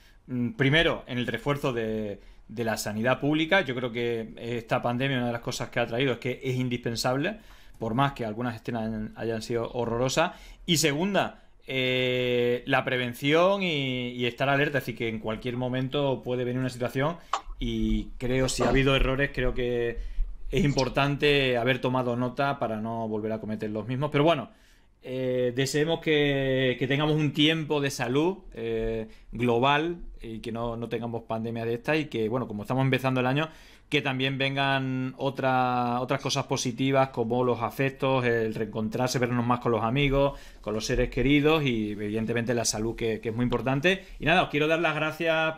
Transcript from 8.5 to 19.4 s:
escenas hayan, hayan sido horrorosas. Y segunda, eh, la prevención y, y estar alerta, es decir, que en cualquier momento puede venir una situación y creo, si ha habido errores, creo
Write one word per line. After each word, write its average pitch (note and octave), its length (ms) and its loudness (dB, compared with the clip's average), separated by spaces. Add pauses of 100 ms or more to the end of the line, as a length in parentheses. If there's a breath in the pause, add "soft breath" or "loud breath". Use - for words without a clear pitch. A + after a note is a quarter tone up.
escenas A2+ 280 -6
hayan, A2 320 -6
hayan A2+ 260 -4
sido A#2 300 -4
horrorosas. B2 640 0 (320 loud breath)
Y E3+ 120 4
segunda, D#3 720 0 (160)
eh, B2+ 1000 2
la C3 200 2
prevención C#3+ 760 2
y, C3 480 -2
y B2 140 -2
estar C3 240 0
alerta, C#3+ 280 2
es B2 80 -2
decir, A2 120 -6
que A#2 120 -2
en A2 100 -4
cualquier A2+ 380 -4
momento B2+ 640 -2
puede B2 220 -2
venir B2 160 -2
una B2+ 100 -2
situación C3 480 -2 (420 loud breath)
y A2 580 0
creo, B2+ 320 0
si A#2+ 140 0
ha A#2+ 60 4
habido C3+ 260 4
errores, C3+ 380 2
creo B2+ 200 0